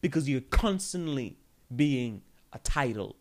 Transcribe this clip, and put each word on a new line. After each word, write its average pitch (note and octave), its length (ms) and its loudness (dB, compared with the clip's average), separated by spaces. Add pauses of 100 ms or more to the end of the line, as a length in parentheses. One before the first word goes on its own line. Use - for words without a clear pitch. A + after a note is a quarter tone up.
because D#3 280 0
you're C3+ 120 2
constantly E3 960 0 (380)
being B2 460 2 (300)
a - 60 -14
title. A#2 640 -2